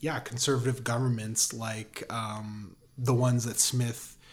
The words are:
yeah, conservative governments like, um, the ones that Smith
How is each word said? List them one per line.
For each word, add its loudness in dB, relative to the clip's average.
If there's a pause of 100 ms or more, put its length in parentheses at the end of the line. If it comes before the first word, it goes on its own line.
yeah, -2
conservative 0
governments 0
like, -8
um, -8 (220)
the 4
ones 4
that -2
Smith 0 (160)